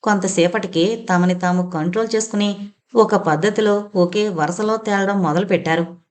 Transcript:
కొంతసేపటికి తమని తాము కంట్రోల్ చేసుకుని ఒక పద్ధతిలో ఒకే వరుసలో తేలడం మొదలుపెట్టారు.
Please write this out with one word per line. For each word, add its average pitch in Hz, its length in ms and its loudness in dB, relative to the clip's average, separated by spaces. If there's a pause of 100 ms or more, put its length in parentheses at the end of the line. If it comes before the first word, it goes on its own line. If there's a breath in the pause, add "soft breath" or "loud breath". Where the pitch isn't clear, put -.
కొంతసేపటికి 190 1080 0
తమని 180 240 2
తాము 180 360 -2
కంట్రోల్ 175 440 -2
చేసుకుని 208 540 -2 (260)
ఒక 214 220 4
పద్ధతిలో 208 680 0 (120)
ఒకే 185 320 2
వరుసలో 180 480 -2
తేలడం 202 460 0
మొదలుపెట్టారు. 170 640 0 (240)